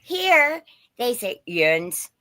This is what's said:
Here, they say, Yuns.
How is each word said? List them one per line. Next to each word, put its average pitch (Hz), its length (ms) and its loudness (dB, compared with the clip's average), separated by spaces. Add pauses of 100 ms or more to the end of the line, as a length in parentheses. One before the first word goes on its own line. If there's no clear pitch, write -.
Here, 330 600 2 (360)
they 240 160 -2
say, 208 320 -8
Yuns. 165 640 0 (100)